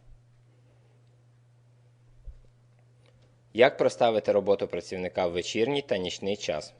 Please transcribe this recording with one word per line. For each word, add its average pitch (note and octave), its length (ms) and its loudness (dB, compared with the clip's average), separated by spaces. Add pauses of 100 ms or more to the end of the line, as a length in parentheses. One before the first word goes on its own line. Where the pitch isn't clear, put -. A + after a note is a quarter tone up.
(3500)
Як A#2 220 6
проставити A#2 560 2
роботу G2 360 2
працівника F2+ 580 -4
в E2+ 60 -2
вечірній A#2 500 -2
та A#2 140 -4
нічний G2 400 -4
час? - 440 -8